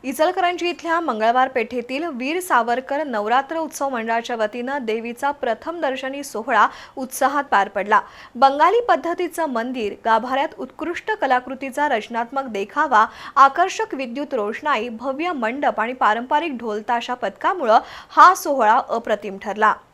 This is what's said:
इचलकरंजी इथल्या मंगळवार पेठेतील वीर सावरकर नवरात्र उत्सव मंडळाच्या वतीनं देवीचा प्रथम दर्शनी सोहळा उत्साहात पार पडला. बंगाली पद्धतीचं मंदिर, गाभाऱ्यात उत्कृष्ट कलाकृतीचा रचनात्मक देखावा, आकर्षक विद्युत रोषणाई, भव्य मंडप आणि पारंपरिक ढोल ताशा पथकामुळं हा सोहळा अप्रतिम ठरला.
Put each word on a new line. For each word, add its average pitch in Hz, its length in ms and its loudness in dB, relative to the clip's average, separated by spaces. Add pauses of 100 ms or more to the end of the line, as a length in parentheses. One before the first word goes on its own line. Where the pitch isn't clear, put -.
इचलकरंजी 349 640 0
इथल्या 339 300 -2
मंगळवार 254 480 2
पेठेतील 254 560 -4
वीर 302 360 -4
सावरकर 254 640 -2
नवरात्र 254 540 -2
उत्सव 294 320 -4
मंडळाच्या 233 460 -4
वतीनं 240 500 -4
देवीचा 233 460 -4
प्रथम 285 500 -6
दर्शनी 269 420 -4
सोहळा 220 440 2 (300)
उत्साहात 277 460 -2
पार 202 240 2
पडला. 202 340 2 (340)
बंगाली 294 440 4 (100)
पद्धतीचं 330 560 0
मंदिर, 240 480 -4 (120)
गाभाऱ्यात 247 520 0
उत्कृष्ट 330 540 -8
कलाकृतीचा 269 760 -2
रचनात्मक 233 560 -4
देखावा, 226 640 2 (300)
आकर्षक 349 580 4
विद्युत 269 400 -6
रोषणाई, 240 560 -2
भव्य 269 420 -6
मंडप 240 500 -2
आणि 240 120 -2
पारंपरिक 254 640 0
ढोल 220 320 -6
ताशा 240 240 -2
पथकामुळं 247 680 2 (300)
हा 339 260 10
सोहळा 262 540 2
अप्रतिम 214 480 -4
ठरला. 208 360 0 (200)